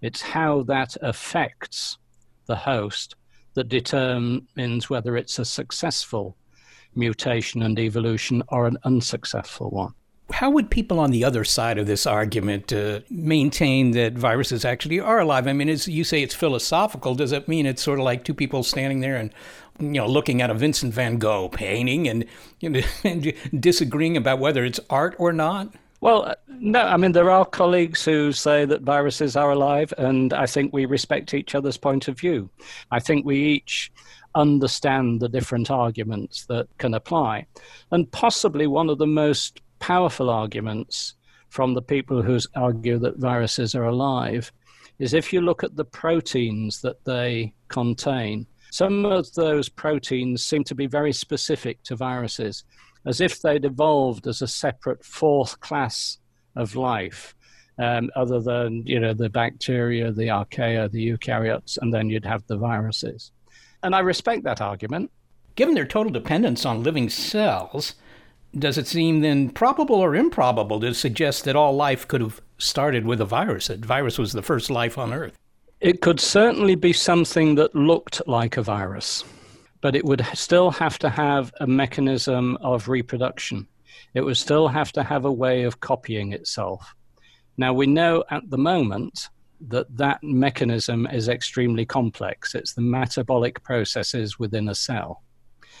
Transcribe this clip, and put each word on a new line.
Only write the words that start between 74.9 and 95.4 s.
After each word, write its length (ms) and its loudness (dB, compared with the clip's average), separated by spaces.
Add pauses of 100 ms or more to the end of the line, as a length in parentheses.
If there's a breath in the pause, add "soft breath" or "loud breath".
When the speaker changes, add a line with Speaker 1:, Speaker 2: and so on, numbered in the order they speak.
Speaker 2:
on 160 -4
Earth? 240 -8 (440)
Speaker 1:
It 200 4
could 200 4
certainly 560 6
be 160 4
something 640 4
that 180 4
looked 520 2
like 300 0
a 60 -2
virus, 600 -4 (560 loud breath)
but 160 2
it 80 0
would 200 2 (100)
still 360 4
have 300 -2
to 100 2
have 500 0
a 60 0
mechanism 960 0
of 280 -2
reproduction. 800 -4 (480 loud breath)
It 80 0
would 140 0
still 320 4
have 240 -2
to 100 -2
have 220 -2
a 80 2
way 320 0
of 160 -4
copying 520 -4
itself. 600 -8 (640 soft breath)
Now, 160 2
we 140 4
know 440 4
at 180 -6
the 100 -4
moment 720 0 (400)
that 280 -4
that 260 0
mechanism 840 0
is 220 -2
extremely 560 0
complex. 720 -4
It's 200 -8
the 80 -2
metabolic 800 0
processes 760 -4
within 300 -2
a 60 -4
cell. 480 -6 (580 loud breath)